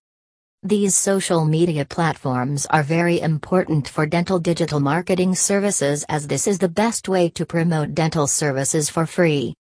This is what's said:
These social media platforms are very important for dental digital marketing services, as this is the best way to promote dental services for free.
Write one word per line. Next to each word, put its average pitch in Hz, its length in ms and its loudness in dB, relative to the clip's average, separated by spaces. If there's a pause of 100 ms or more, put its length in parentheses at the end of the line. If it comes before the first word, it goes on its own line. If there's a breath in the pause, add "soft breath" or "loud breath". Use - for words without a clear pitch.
(640)
These 202 320 0
social 185 500 0
media 156 400 2
platforms 139 840 -2
are 156 160 2
very 170 380 2
important 156 680 0
for 156 180 -2
dental 170 320 0
digital 165 420 0
marketing 180 540 0
services, 180 720 0
as 147 180 -4
this 139 200 -2
is 202 120 0
the 185 100 2
best 214 400 0
way 180 220 2
to - 140 -6
promote 160 500 0
dental 160 320 0
services 143 640 0
for 165 180 -2
free. 151 540 0